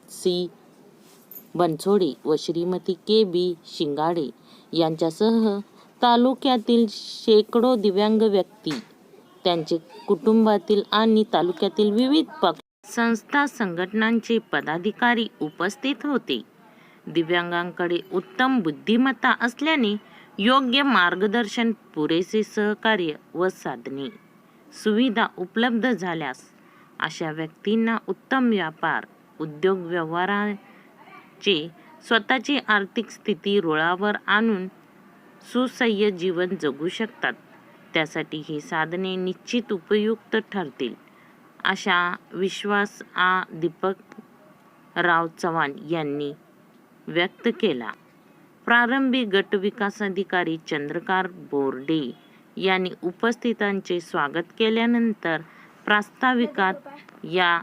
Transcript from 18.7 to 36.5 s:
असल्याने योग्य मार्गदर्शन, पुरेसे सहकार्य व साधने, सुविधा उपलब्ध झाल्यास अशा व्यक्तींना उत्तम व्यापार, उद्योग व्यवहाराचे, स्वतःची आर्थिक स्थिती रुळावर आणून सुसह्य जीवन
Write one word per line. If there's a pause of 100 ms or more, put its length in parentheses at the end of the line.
असल्याने (440)
योग्य
मार्गदर्शन, (220)
पुरेसे
सहकार्य (200)
व
साधने, (640)
सुविधा (120)
उपलब्ध
झाल्यास (580)
अशा
व्यक्तींना (120)
उत्तम
व्यापार, (360)
उद्योग
व्यवहाराचे, (520)
स्वतःची (100)
आर्थिक
स्थिती
रुळावर (100)
आणून (840)
सुसह्य
जीवन